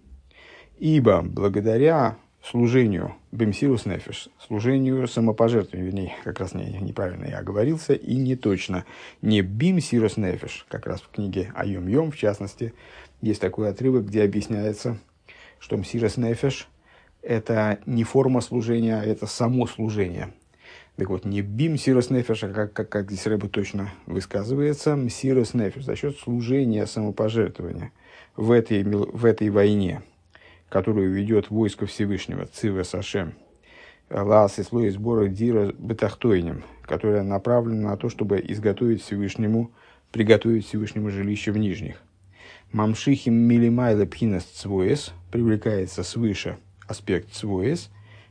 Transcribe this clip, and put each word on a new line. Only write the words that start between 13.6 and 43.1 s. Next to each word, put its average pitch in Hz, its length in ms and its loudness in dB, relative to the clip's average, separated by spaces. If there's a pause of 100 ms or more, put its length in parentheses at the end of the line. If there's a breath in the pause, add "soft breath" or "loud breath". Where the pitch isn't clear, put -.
отрывок, 120 380 2
где 107 160 2
объясняется, 104 760 -2 (600 loud breath)
что - 180 -6
мсирус 107 400 -2
нефеш 120 520 -2 (540 soft breath)
это 110 640 0
не 117 180 0
форма 131 360 2
служения, 117 600 0
а 104 40 -6
это 107 220 -2
само 123 400 0
служение. 98 680 -4 (640 loud breath)
Так 98 140 -4
вот, 92 140 -4
не 101 180 -2
бимсирус 127 680 2
нефеш, 120 340 0
а 95 40 -6
как, 104 240 -4
как, 107 160 -4
как 101 220 -4
здесь 98 160 -6
Рэбе 104 220 0
точно 98 420 -4 (160)
высказывается, 139 880 -2
мсирус 127 580 0
нефеш, 120 320 -2
за 107 120 -4
счёт 143 200 -4
служения 120 720 0
самопожертвования 107 1040 -2 (460 loud breath)
в 113 160 2
этой 110 320 4
мил-, 101 280 0
в 117 120 -4
этой 107 260 4
войне, 101 520 2 (680 soft breath)
которую 98 440 0
ведёт 101 380 0
войско 107 360 0
Всевышнего, 92 600 -4
Цивес 95 480 -4
Ашем, 90 400 -6 (760 loud breath)
Лаас 104 480 4
и 101 40 -4
слой 117 280 0
сбора 107 360 0
Дира 101 460 0
Бетахтойним, 104 880 -2 (200 loud breath)
которая 104 400 0
направлена 110 680 0
на 101 60 -2
то, 120 120 -4
чтобы 101 380 0
изготовить 107 560 0
Всевышнему, 107 720 -2 (400 soft breath)
приготовить 110 540 4
Всевышнему 107 440 -4
жилище 101 400 -4
в 104 80 0
нижних. 98 380 -2 (760 loud breath)
Мамшихим 113 600 2